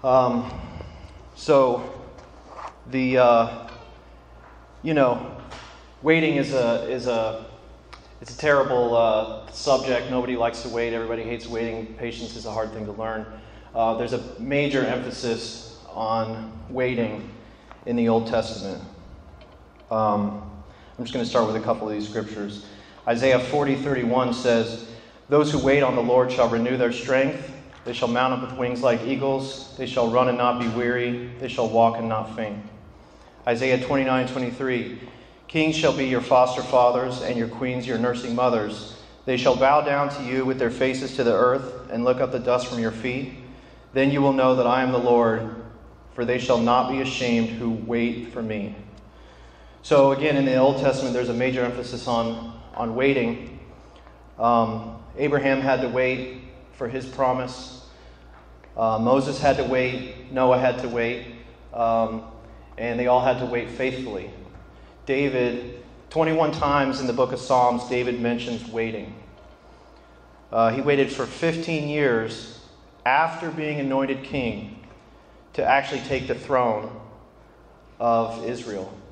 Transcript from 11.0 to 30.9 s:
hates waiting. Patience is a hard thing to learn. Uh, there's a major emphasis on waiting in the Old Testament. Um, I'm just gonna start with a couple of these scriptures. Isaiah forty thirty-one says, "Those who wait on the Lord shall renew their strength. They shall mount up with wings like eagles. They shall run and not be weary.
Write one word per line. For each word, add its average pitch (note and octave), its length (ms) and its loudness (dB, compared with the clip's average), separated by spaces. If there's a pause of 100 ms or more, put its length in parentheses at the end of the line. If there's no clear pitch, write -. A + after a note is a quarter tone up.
hates A#2 240 -8
waiting. A2+ 480 -6
Patience A#2 400 -10
is A2 100 -14
a A2 60 -8
hard G#2+ 200 -4
thing G#2+ 140 -10
to G#2 60 -10
learn. A2 340 -8 (480)
Uh, A2+ 220 2
there's A#2+ 180 -4
a - 260 -8
major C#3 460 0
emphasis A#2+ 920 -6 (100)
on A2+ 600 -4 (180)
waiting A#2+ 580 -2 (600)
in A#2+ 80 -2
the A#2 120 2
Old A2+ 200 4
Testament. G2 540 -4 (1080)
Um, G#2 600 -2 (480)
I'm B2 60 -8
just - 100 -10
gonna A#2+ 120 -2
start A2+ 220 2
with G#2+ 80 -2
a A2 100 -4
couple A2 240 -2
of G#2+ 40 -4
these G#2 140 -4
scriptures. G#2 600 -8 (400)
Isaiah B2 320 4
forty C#3 360 0
thirty-one B2 580 0
says, A#2 540 0 (420)
"Those D3 220 4
who C3+ 60 0
wait C3+ 240 4
on B2+ 140 2
the A#2+ 80 2
Lord B2+ 280 4
shall A#2 180 4
renew A#2 280 0
their A#2+ 140 2
strength. C3 600 0 (320)
They A#2 100 -8
shall A#2+ 140 -2
mount B2+ 260 2
up B2+ 140 -4
with B2+ 120 -10
wings B2 240 -2
like A#2 200 4
eagles. C3+ 760 -4
They C3 100 -6
shall A#2+ 240 0
run B2 180 4
and B2 80 0
not B2 220 2
be A#2 80 -2
weary. A#2+ 720 -2